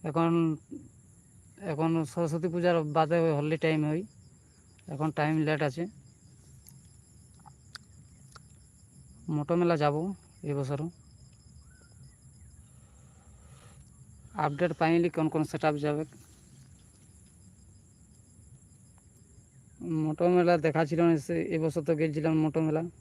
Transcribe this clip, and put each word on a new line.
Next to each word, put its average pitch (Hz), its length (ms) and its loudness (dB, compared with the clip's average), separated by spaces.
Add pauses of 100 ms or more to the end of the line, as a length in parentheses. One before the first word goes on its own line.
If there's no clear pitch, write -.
এখন, 165 220 0 (1400)
এখন 160 180 0 (220)
সরস্বতী 170 360 -2
পূজার 175 280 2 (200)
বাদে 160 280 2
ওই 160 140 2
হলি 151 260 -2
টাইম 156 240 2
হয়, 160 140 -2 (880)
এখন 151 200 -4 (100)
টাইম 151 160 0 (120)
লেট 156 220 0
আছে। 156 140 -6 (3500)
মোটো 147 240 -2
মেলা 170 160 2
যাব 147 200 2 (540)
এবছরও। 143 360 -4 (3500)
আপডেট 147 360 0
পাইনি 170 360 2
কোন 156 120 0
কোন 156 220 0
সেট 160 140 -6
আপ 156 100 2 (100)
যাবে। 151 200 -2 (4000)
মোটো 156 240 0
মেলা 175 260 6 (120)
দেখা 156 180 4
ছিল 160 240 -2
না, 165 60 6 (120)
সে-, 170 280 -2
এবছর 160 320 -2
তো 170 140 2
গেছিলাম 160 340 0 (100)
মোটো 156 220 0
মেলা। 156 160 0 (180)